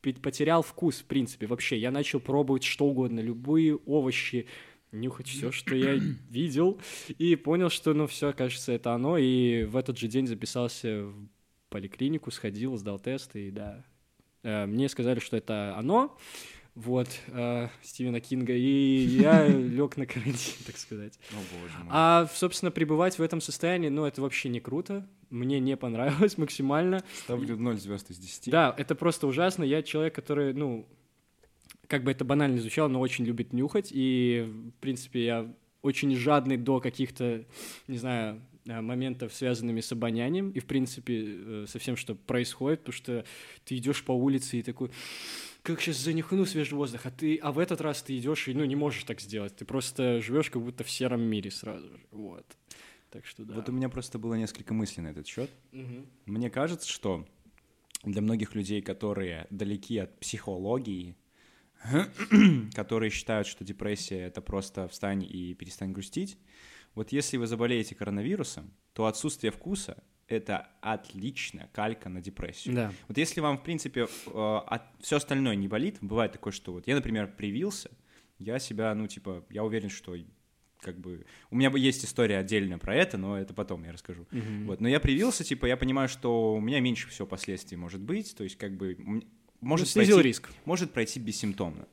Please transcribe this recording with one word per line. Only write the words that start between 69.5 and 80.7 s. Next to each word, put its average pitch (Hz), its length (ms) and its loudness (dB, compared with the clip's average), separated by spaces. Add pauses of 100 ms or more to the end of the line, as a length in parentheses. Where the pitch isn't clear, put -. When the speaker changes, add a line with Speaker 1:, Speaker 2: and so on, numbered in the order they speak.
Speaker 2:
вкуса — - 520 -8 (240)
это - 420 -4 (120)
отличная 110 920 -6
калька 110 360 -4
на 90 120 -8
депрессию. 101 540 -8
Speaker 1:
Да. 110 180 0 (140)
Speaker 2:
Вот 104 100 -4
если 160 240 0
вам, 143 160 2
в 131 60 -10
принципе, 151 380 -4 (260)
э, 107 400 0
от-, 113 160 -4 (180)
всё - 160 0
остальное 135 380 0
не 98 120 0
болит, 123 340 -2
бывает 107 300 0
такое, - 220 -8
что - 200 -12
вот 87 140 -10
я, 131 80 2
например, 113 400 -2
привился, 127 560 -4 (480)
я 110 200 -4
себя, 110 360 -2
ну, 107 120 -4
типа, 92 420 -10
я 107 140 -4
уверен, 107 260 -2
что 92 260 -12 (640)